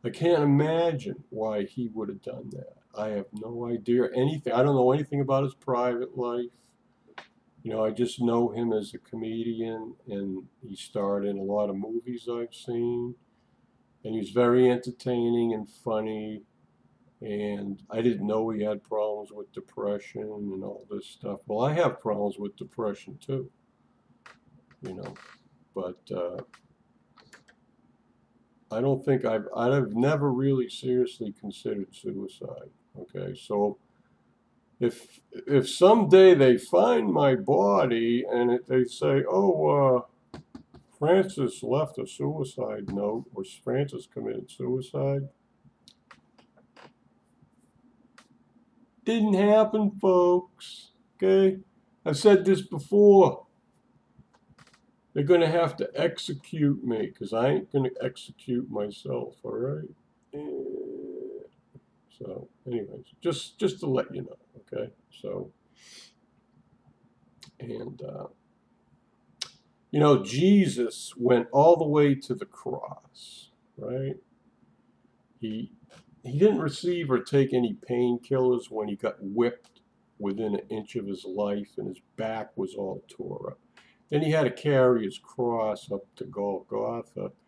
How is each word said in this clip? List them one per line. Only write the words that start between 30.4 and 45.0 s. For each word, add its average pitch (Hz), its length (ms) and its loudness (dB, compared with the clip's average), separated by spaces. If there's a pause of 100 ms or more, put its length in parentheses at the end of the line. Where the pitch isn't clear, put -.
seriously 123 680 -2
considered 101 560 -8
suicide, - 760 -12 (280)
okay? - 420 -12
So 104 380 -2 (1000)
if, - 400 -4 (100)
if 135 380 0
someday 190 680 8
they 131 240 6
find 208 540 2
my 143 240 4
body 123 920 2
and 120 220 2
it, 123 160 0
they 127 160 2
say, 139 480 0
"Oh, 180 380 2 (680)
uh, - 40 -18 (600)
Francis 170 640 0
left 139 360 -2
a 113 80 -8
suicide 120 840 -8
note," 104 400 -4
or 98 120 -10
"Francis 131 680 -6
committed 113 380 -10
suicide," 139 800 -4 (3750)